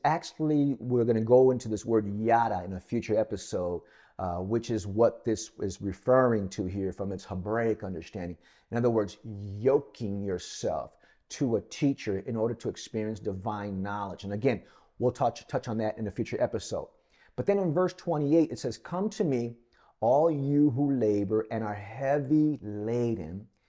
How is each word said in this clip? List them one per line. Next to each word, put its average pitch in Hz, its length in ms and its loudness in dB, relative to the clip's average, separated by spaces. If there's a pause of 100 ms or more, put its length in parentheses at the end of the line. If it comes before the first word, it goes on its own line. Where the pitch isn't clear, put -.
actually, 151 720 2
we're 123 240 2
gonna 113 180 2
go 127 300 8
into 120 160 -2
this 107 180 -4
word 110 220 2
yada 110 560 2
in 95 100 -8
a 92 60 -6
future 110 400 -2
episode, 90 640 -2 (360)
uh, 90 200 -4
which 113 340 -2
is 104 160 -2
what 107 360 2
this - 360 -2
is 95 220 -6
referring 110 680 2
to 95 160 -6
here 95 260 -4
from 98 200 -6
its 92 140 -10
Hebraic 104 580 -2
understanding. 90 540 -10 (340)
In 113 60 -2
other 120 120 2
words, 107 340 0
yoking 104 1000 -2
yourself 90 760 -6 (320)
to 117 280 0
a 98 40 -2
teacher 135 640 -2
in 117 100 -4
order 117 200 0
to 120 140 -8
experience 107 500 -6
divine 101 640 -6
knowledge. 101 400 -8
And 101 100 -6
again, 104 300 0 (340)
we'll 120 140 2
touch, - 360 -2
touch 127 200 -4
on 110 100 -4
that 107 220 -2
in 110 80 -4
a 95 40 -6
future - 300 -4
episode. 98 480 -4 (460)
But - 100 -4
then 202 140 2
in 180 120 0
verse 175 220 2
twenty-eight, 151 580 2
it - 60 -8
says, - 200 -6
"Come 190 340 -4
to - 120 -2
me, 120 320 0 (460)
all 143 300 6
you 143 400 4
who 139 200 0
labor 107 600 2
and 113 120 -2
are 104 120 -4
heavy 135 880 0
laden, 104 840 -2 (220)